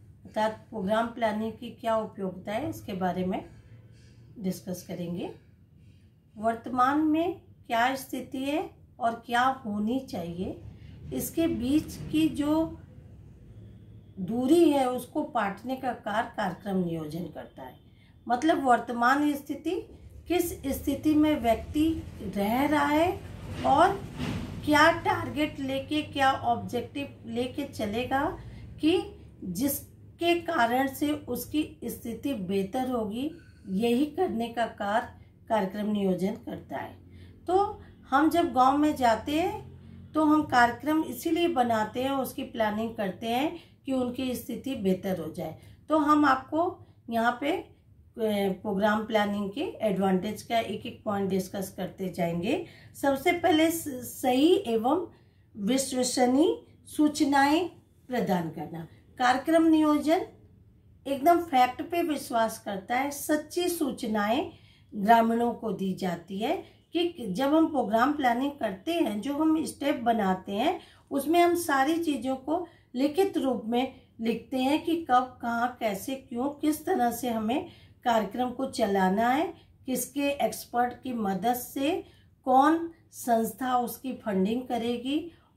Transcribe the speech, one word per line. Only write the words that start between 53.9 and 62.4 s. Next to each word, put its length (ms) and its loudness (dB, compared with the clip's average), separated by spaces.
एवं 420 2
विश्वसनीय 1000 2
सूचनाएं 800 4
प्रदान 420 0
करना। 380 -10
कार्यक्रम 440 4
नियोजन 580 4
एकदम 340 4
fact 420 2
पे 200 -2
विश्वास 560 -2